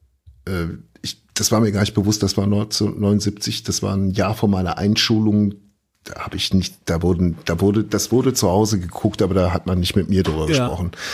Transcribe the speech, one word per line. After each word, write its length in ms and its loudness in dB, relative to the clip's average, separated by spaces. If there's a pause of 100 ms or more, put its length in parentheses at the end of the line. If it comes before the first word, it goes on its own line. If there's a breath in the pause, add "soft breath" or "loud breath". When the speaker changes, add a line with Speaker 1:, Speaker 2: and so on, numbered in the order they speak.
(460)
Speaker 1:
Äh, 220 -4 (340)
ich, 160 -10 (160)
das 180 -2
war 80 4
mir 120 4
gar 100 2
nicht 140 0
bewusst, 260 2
das 160 0
war 80 2
neunzehnhundertneunundsiebzig, 1160 0
das 180 -4
war 140 -2
ein 160 0
Jahr 240 0
vor 140 0
meiner 280 0
Einschulung. 800 2 (480)
Da 160 -16
habe 180 -8
ich 160 -4
nicht, 220 0 (100)
da 160 -2
wurden, 440 2
da 140 -2
wurde, 240 4
das 280 -2
wurde 220 4
zu 140 0
Hause 320 2
geguckt, 440 -2
aber 100 0
da 180 2
hat 140 -2
man 140 0
nicht 160 0
mit 140 0
mir 120 4
drüber 200 0
Speaker 2:
Ja. 260 0
Speaker 1:
gesprochen. 240 -6 (220 loud breath)